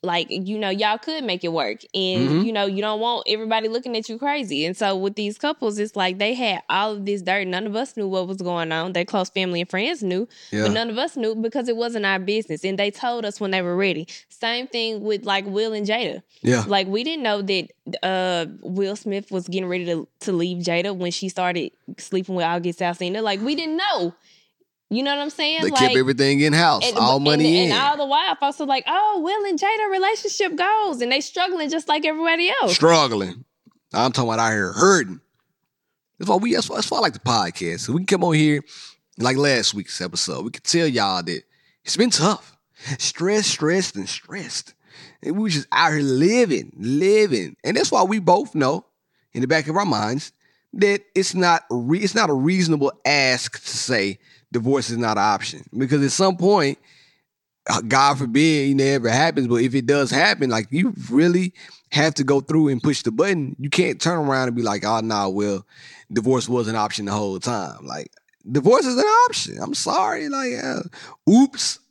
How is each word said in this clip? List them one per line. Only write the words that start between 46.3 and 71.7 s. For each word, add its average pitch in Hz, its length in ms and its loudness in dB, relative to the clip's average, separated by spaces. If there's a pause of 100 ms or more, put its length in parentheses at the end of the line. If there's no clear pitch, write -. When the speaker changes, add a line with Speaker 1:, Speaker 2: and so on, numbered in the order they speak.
Speaker 2:
living. 147 880 2
And 180 120 0
that's 311 140 0
why - 140 4
we 208 160 0
both 185 340 2
know 147 300 0 (480)
in 120 80 -4
the 127 80 0
back 156 180 2
of 156 100 -2
our 202 100 2
minds 117 440 -2 (440)
that 202 280 2 (140)
it's 190 180 0
not 175 360 4
re-, 123 300 0
it's 202 140 0
not 214 160 4
a 143 40 4
reasonable 156 580 2 (120)
ask 131 560 2
to - 160 -14
say 101 420 0 (340)
divorce 120 360 0
is 117 100 -6
not 110 200 0
an 98 60 2
option. - 400 -2 (120)
Because 139 280 2
at 131 80 2
some 190 240 2
point, 175 420 2 (880)
uh, 113 120 0
God 135 380 4
forbid 139 520 2
it 139 60 4
never 135 320 2
happens, 139 400 2
but 117 80 4
if 123 180 2
it 131 120 2
does 139 260 2
happen, 156 360 2
like, 110 220 0
you 180 240 0 (160)
really 175 420 4 (380)
have 151 240 2
to 147 100 -2
go 139 160 4
through 156 280 2
and 127 120 0
push 147 220 0
the 120 80 0
button. 147 480 0
You 135 100 -6
can't 170 320 0
turn 170 180 0
around 135 300 0
and 117 80 -2
be 120 60 -2
like, 104 220 -2
"Oh, 110 160 2
nah, 107 280 0
well, 101 380 -2 (460)
divorce 113 360 0
was 120 200 0
an 113 80 -4
option 104 300 -2
the 98 60 -2
whole 101 280 -2
time." 85 440 -6
Like, 71 280 -12 (380)
divorce 165 360 6
is 247 100 0
an 269 80 4 (220)
option. - 340 -4
I'm 170 140 -6
sorry. - 540 -2
Like, 269 240 -4 (100)
uh, 262 200 -6 (460)
oops. 254 520 4 (100)